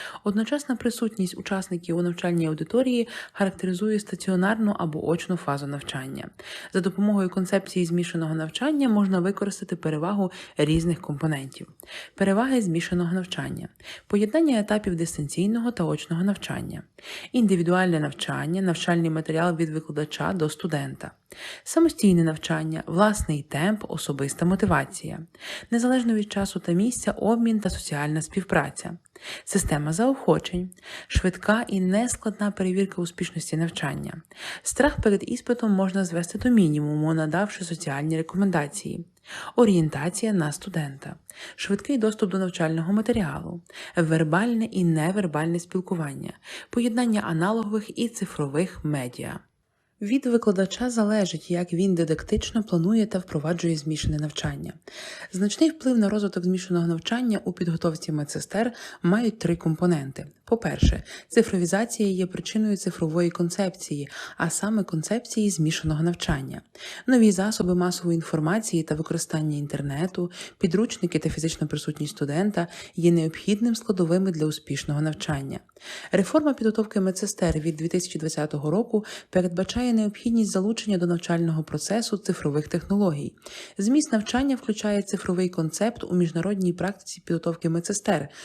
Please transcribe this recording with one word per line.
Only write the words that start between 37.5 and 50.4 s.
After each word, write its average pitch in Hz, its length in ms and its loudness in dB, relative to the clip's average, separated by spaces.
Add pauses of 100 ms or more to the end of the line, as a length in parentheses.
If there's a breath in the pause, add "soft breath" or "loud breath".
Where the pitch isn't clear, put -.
соціальні 156 520 -4
рекомендації. 170 880 0 (500 loud breath)
Орієнтація 180 800 4
на 156 180 2
студента. 147 640 -8 (400 loud breath)
Швидкий 202 420 -2
доступ 214 340 0
до 190 80 0
навчального 170 540 0
матеріалу. 170 680 -2 (360 loud breath)
Вербальне 170 680 2
і 190 180 0
невербальне 170 760 0
спілкування. 165 760 -6 (360 loud breath)
Поєднання 233 520 2
аналогових 208 800 0
і 233 100 0
цифрових 160 760 -4
медіа. 127 540 -4 (640)
Від 220 240 0
викладача 226 640 2